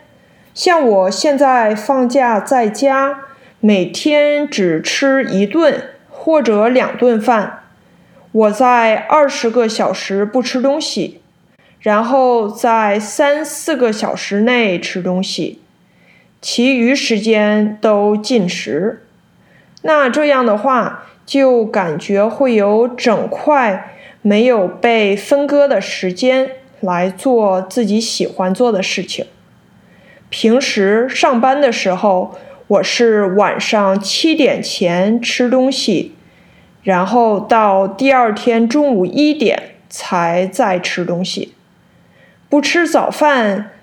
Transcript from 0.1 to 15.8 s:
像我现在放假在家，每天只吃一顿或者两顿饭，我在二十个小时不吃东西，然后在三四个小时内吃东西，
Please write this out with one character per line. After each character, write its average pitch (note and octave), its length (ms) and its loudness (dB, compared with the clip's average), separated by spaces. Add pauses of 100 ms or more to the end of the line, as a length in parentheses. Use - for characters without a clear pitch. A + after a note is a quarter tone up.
像 E4 340 2
我 G3 240 2
现 C#4 260 0
在 B3+ 380 2
放 B3+ 340 -2
假 A#3+ 300 2
在 A#3+ 280 0
家， C4+ 540 0 (380)
每 G3+ 260 2
天 D4 640 0
只 F3 320 0
吃 C4+ 440 0
一 G3 200 0
顿 C4 380 0 (260)
或 D#4 320 0
者 G#3+ 260 2
两 B3 300 0
顿 A#3 240 2
饭， G#3+ 380 -2 (720)
我 G#3+ 200 2
在 A3+ 440 2
二 D4 320 2
十 C4 220 -4
个 A3+ 180 0
小 G#3+ 260 -2
时 G3 320 -4
不 B3 160 -2
吃 B3 200 -4
东 C#4 200 0
西， - 400 -8 (580)
然 G#3+ 240 0
后 A#3+ 460 0
在 G#3+ 500 0
三 C#4+ 460 -2
四 D4+ 320 -6
个 A#3+ 160 0
小 G#3+ 220 -6
时 G3+ 260 -4
内 A3+ 380 0
吃 - 220 -8
东 F#3 220 -2
西， - 380 -8 (800)